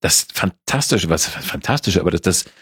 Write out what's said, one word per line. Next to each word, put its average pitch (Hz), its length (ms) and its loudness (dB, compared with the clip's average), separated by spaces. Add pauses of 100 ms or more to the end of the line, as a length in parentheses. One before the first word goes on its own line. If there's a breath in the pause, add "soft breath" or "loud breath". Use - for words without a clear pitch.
das - 320 0
Fantastische, - 800 0
was 82 160 2
fantastisch, - 720 -2
aber - 120 2
das, 104 120 0
das, - 220 0 (180 loud breath)